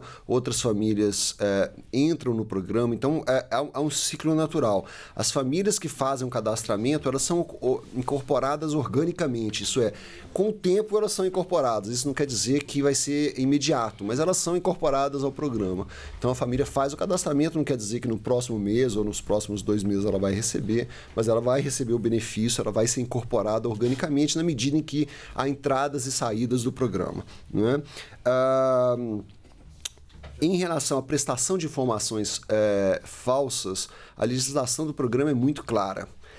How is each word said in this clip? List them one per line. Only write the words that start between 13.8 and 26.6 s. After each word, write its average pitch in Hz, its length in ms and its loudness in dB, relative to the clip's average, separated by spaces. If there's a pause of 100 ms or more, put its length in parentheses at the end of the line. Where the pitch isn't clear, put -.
mas 113 160 0
elas 180 180 2
são 170 180 0
incorporadas 139 680 2
ao 135 80 0
programa. 107 560 -2 (320)
Então, 123 100 0
a 127 60 2
família 127 300 0
faz 139 280 0
o 156 40 -10
cadastramento, 160 600 0
não 147 80 2
quer 139 100 2
dizer 110 240 -4
que 120 80 -4
no 110 120 0
próximo 120 400 0
mês 107 360 2
ou 107 80 2
nos 104 160 -4
próximos 104 440 -2
dois 104 200 2
meses 101 220 2
ela 95 140 2
vai 98 120 2
receber, 110 560 0 (280)
mas 113 120 2
ela 113 140 4
vai 123 180 2
receber 131 340 -2
o 117 60 2
benefício, 113 640 0
ela 107 100 -2
vai 113 140 2
ser 127 160 0
incorporada 110 680 0
organicamente 131 680 2
na 160 80 0
medida 143 320 0
em 151 80 2
que 151 240 -2 (260)
há 131 140 -2
entradas 139 580 -2
e 131 60 -6
saídas 120 520 -2